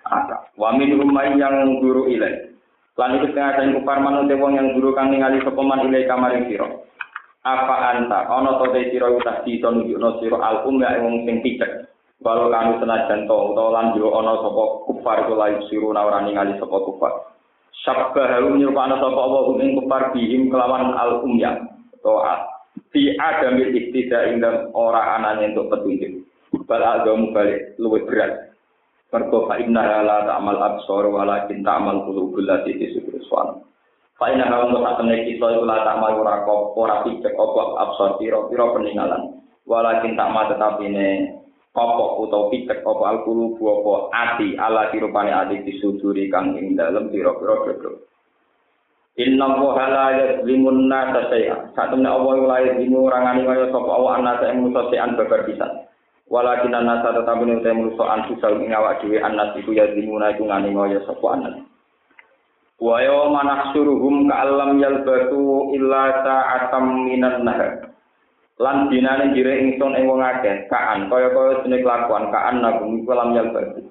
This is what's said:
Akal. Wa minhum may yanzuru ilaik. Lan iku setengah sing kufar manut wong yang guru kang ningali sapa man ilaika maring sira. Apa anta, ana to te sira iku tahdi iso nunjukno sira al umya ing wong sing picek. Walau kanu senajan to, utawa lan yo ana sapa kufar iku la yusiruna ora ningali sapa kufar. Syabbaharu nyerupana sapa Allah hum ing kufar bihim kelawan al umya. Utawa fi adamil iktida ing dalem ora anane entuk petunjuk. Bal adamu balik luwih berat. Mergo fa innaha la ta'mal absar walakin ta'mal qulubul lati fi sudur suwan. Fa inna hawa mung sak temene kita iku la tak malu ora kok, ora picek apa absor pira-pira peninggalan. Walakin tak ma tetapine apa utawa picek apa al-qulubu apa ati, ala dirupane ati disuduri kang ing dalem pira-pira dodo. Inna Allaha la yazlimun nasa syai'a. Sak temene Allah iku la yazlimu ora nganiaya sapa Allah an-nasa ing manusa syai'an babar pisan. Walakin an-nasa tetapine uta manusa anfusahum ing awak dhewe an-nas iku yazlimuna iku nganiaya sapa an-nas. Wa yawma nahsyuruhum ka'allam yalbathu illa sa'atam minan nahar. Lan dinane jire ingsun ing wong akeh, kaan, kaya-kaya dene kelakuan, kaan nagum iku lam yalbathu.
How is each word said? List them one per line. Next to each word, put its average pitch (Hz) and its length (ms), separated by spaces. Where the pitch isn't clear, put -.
Akal. - 400
Wa 117 160
minhum 143 320
may 139 320
yanzuru 131 720
ilaik. 107 400
Lan 127 160
iku 143 160
setengah 143 240
sing 135 120
kufar 139 240
manut 143 240
wong 139 320
yang 131 160
guru 135 160
kang 135 160
ningali 135 320
sapa 135 240
man 135 240
ilaika 131 320
maring 123 320
sira. 98 160
Apa 127 480
anta, 120 320
ana 143 320
to 127 160
te 123 160
sira 123 160
iku 120 160
tahdi 117 400
iso 117 80
nunjukno 113 480
sira 113 240
al 110 240
umya 127 320
ing 117 80
wong 117 100
sing 117 160
picek. - 400
Walau 117 320
kanu 113 320
senajan 110 480
to, 104 240
utawa 113 160
lan 113 240
yo 107 240
ana 110 240
sapa 107 200
kufar 117 400
iku 110 160
la 104 160
yusiruna 107 480
ora 101 240
ningali 101 320
sapa 92 160
kufar. 98 380
Syabbaharu 127 640
nyerupana 135 480
sapa 131 160
Allah 135 320
hum 127 160
ing 131 160
kufar 131 320
bihim 127 400
kelawan 127 480
al 120 240
umya. - 480
Utawa - 560
fi 143 240
adamil 127 640
iktida 120 480
ing 117 160
dalem 113 320
ora 113 400
anane 107 400
entuk 104 160
petunjuk. 95 560
Bal 113 160
adamu 110 480
balik 101 480
luwih 110 320
berat. - 400
Mergo 113 320
fa - 160
innaha 107 400
la 104 240
ta'mal 101 320
absar 101 480
walakin 101 560
ta'mal 98 480
qulubul 95 320
lati 95 320
fi - 160
sudur - 400
suwan. - 320
Fa 120 160
inna 127 160
hawa 123 240
mung 120 80
sak 120 160
temene 117 320
kita 117 160
iku 117 240
la 110 160
tak 110 160
malu 110 240
ora 104 240
kok, 104 240
ora 107 320
picek - 320
apa - 260
absor 101 320
pira-pira 113 560
peninggalan. - 720
Walakin 113 480
tak 110 160
ma 107 160
tetapine 101 880
apa 123 280
utawa 104 320
picek 127 320
apa 110 320
al-qulubu 113 480
apa 104 320
ati, 117 400
ala 110 320
dirupane 104 480
ati 98 320
disuduri 98 640
kang 95 240
ing 95 240
dalem 95 320
pira-pira 98 560
dodo. - 400
Inna 135 320
Allaha 135 320
la 135 220
yazlimun 131 720
nasa 131 400
syai'a. - 480
Sak - 160
temene 131 160
Allah 131 320
iku 131 80
la 127 160
yazlimu 127 340
ora 127 80
nganiaya 127 480
sapa 123 220
Allah 127 160
an-nasa 120 320
ing 127 160
manusa 123 240
syai'an 120 320
babar 107 240
pisan. - 280
Walakin 120 400
an-nasa 117 480
tetapine 117 400
uta 113 80
manusa 113 360
anfusahum 110 480
ing 113 80
awak 107 320
dhewe 104 160
an-nas 107 400
iku 110 160
yazlimuna 107 560
iku 107 160
nganiaya 101 560
sapa - 320
an-nas. - 240
Wa 117 240
yawma 143 400
nahsyuruhum 143 880
ka'allam 139 560
yalbathu 139 880
illa 135 480
sa'atam 127 880
minan 127 320
nahar. - 480
Lan 139 320
dinane 131 400
jire 131 320
ingsun 131 320
ing 131 80
wong 131 160
akeh, 123 480
kaan, 110 400
kaya-kaya 127 560
dene 127 160
kelakuan, 120 480
kaan 123 320
nagum 113 400
iku 123 160
lam 120 160
yalbathu. - 480